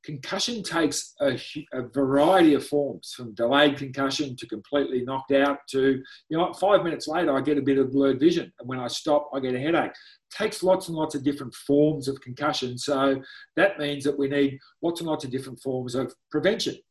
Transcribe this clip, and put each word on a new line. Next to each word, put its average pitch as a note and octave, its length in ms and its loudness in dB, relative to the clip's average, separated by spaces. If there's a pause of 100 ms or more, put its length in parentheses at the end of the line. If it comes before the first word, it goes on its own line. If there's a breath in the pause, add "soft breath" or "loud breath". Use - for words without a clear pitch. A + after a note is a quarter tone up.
concussion G3 600 -6
takes - 560 -2
a C#3 120 2
hu-, D3 320 -8 (100)
a B2+ 80 -6
variety C#3+ 720 4
of - 120 0
forms, - 480 -4
from A#2+ 200 -12
delayed C#3 440 4
concussion C3+ 600 -4
to A#2 100 -14
completely B2+ 540 -2
knocked C3+ 320 -6
out C#3 260 2 (120)
to, C3+ 300 2 (280 loud breath)
you D#3 80 -2
know, F3 160 0
five F#3 300 4
minutes D#3 240 -6
later, D#3 280 0
I C3+ 60 2
get C#3+ 160 0
a C#3 40 0
bit C3+ 160 2
of C3+ 140 2
blurred C3+ 280 2
vision. E3 400 2
And B2 100 -14
when C3 100 -6
I A#2+ 80 -6
stop, D3 460 0
I C3+ 80 -4
get B2+ 140 -2
a B2 40 -4
headache. D#3 320 0
It - 460 -20
takes G#3 260 -4
lots F#3 240 2
and E3 80 -6
lots D#3 200 -2
of C3+ 80 -4
different C#3 320 -4
forms C#3+ 520 2
of C3+ 140 -6
concussion. B2+ 560 -4
So C3+ 440 0 (360 loud breath)
that D3+ 220 2
means C#3+ 260 -4
that C#3 120 0
we C#3 120 0
need C#3 300 0 (220 loud breath)
lots E3+ 200 -4
and E3 80 -4
lots D3+ 160 -4
of B2+ 60 -8
different C3+ 280 -8
forms B2+ 360 -6
of - 180 -2 (180)
prevention. E3+ 440 0 (160)